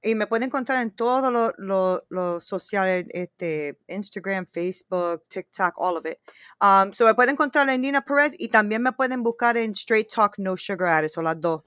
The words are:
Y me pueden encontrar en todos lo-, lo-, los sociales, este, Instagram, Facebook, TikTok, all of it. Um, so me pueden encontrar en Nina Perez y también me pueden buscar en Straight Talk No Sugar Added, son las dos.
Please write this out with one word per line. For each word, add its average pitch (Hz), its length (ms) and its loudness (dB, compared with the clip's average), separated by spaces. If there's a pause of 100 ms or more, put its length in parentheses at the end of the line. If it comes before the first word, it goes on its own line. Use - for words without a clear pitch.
Y 226 120 0
me 208 100 -2
pueden 226 220 -2
encontrar 254 340 -2
en 226 100 -4
todos 254 400 0
lo-, 233 280 0
lo-, 190 500 0
los 175 340 -4
sociales, 185 680 -2
este, 160 640 -6 (100)
Instagram, 190 600 -8
Facebook, 175 800 -6
TikTok, - 480 -6
all 175 200 -2
of 156 100 -10
it. 160 100 -10 (420)
Um, 196 320 6
so 233 140 2
me 220 80 8
pueden 247 200 4
encontrar 285 360 2
en 254 120 0
Nina 277 200 0
Perez 285 380 2
y - 80 -6
también 214 340 2
me 247 120 0
pueden 254 280 -2
buscar 233 360 0
en 226 180 -2
Straight 220 360 0
Talk 208 280 0
No 185 180 -4
Sugar 180 320 -2
Added, 156 200 2
son 165 160 -6
las 165 140 -2
dos. 160 260 -2